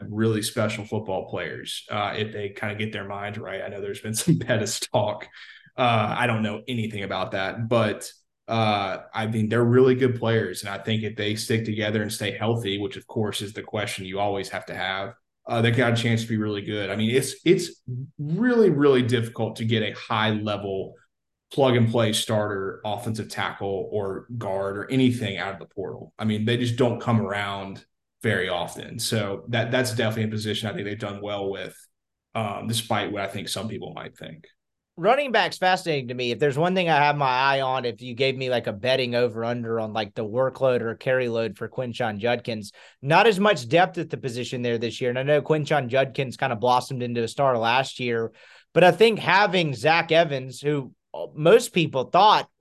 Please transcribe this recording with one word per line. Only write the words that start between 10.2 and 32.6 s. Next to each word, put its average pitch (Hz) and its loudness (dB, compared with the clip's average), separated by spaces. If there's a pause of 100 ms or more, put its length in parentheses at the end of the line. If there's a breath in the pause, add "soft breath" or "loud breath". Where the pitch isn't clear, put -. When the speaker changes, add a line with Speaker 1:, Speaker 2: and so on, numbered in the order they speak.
Speaker 1:
And 101 -8
I 98 -6
think 110 -2
if 107 -8
they 107 -2
stick 113 -2
together 107 -2
and 101 -4
stay 104 -6
healthy, 107 -2
which 98 -6
of 95 -16
course 104 -4
is 104 -8
the 107 -10
question 101 -6
you 95 -4
always 98 -2
have 92 -8
to - -10
have, 95 -6 (300)
uh, 117 0
they 117 4
got 120 4
a 113 2
chance 113 2
to 113 -6
be 113 -2
really 107 -2
good. 104 -4
I 98 -2
mean, 110 0
it's, - 0
it's - 2 (360)
really, 208 4
really 139 6
difficult 117 0
to 117 -4
get 113 2
a 104 -2
high 110 0
level 101 -4 (580 soft breath)
plug 131 4
and 113 6
play 113 2
starter, 104 -2
offensive 104 -6
tackle 98 -4
or 98 -4 (100)
guard 98 -4
or 101 -8
anything 113 2
out 95 -6
of 92 -10
the - -16
portal. - -10
I 110 -8
mean, 107 0
they 120 2
just 120 0
don't 117 2
come 113 4
around 98 -6 (400)
very 98 0
often. 87 -6
So 104 -4
that, 120 0
that's 127 0
definitely 110 0
a 110 -6
position 107 -4
I 98 -8
think 98 -6
they've 104 -6
done 101 -8
well 101 -4
with, 95 -10 (560)
um, 104 -4